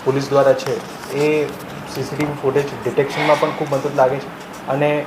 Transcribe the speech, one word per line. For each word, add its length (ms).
પોલીસ 240
દ્વારા 240
છે 220
એ 340
સી 80
સી 140
ટી 80
વી 180
ફૂટેજ 240
ડિટેક્શનમાં 560
પણ 100
ખૂબ 240
મદદ 220
લાગે 200
છે 140
અને 220